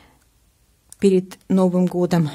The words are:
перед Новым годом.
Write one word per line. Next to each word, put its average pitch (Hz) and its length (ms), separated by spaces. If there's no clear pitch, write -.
перед 185 380
Новым 185 380
годом. 175 480